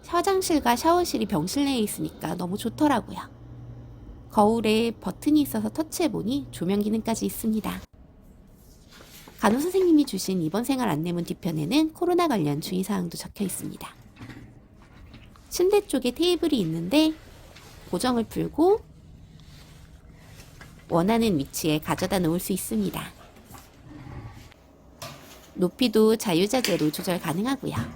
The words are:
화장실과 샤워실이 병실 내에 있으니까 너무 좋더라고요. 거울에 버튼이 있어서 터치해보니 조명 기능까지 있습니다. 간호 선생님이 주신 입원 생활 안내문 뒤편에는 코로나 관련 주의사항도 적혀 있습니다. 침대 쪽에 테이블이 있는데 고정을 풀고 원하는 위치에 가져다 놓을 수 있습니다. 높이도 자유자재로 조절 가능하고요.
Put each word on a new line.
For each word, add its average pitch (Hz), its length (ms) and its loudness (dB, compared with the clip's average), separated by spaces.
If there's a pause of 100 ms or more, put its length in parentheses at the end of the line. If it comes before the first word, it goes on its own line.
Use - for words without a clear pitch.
화장실과 349 680 2
샤워실이 330 480 2
병실 190 400 0
내에 269 140 0
있으니까 165 560 -4
너무 180 240 -4
좋더라고요. 226 600 0 (1120)
거울에 220 600 4
버튼이 294 500 0
있어서 220 300 -2
터치해보니 262 800 -2
조명 190 300 0
기능까지 220 440 -2
있습니다. 196 560 -4 (1600)
간호 220 180 4
선생님이 349 460 4
주신 190 380 -2
입원 190 220 -2
생활 254 260 0
안내문 170 340 -2
뒤편에는 180 680 -2
코로나 349 340 2
관련 151 320 0
주의사항도 185 560 -4
적혀 - 300 -8
있습니다. - 420 -10 (1600)
침대 403 380 4
쪽에 247 240 0
테이블이 330 500 2
있는데 185 540 2 (760)
고정을 240 320 0
풀고 302 560 2 (2000)
원하는 202 480 2
위치에 151 420 0
가져다 180 420 -2
놓을 170 200 2
수 - 140 -2
있습니다. 185 480 -4 (2500)
높이도 220 640 2
자유자재로 180 720 2
조절 180 300 -4
가능하고요. 196 540 -4 (220)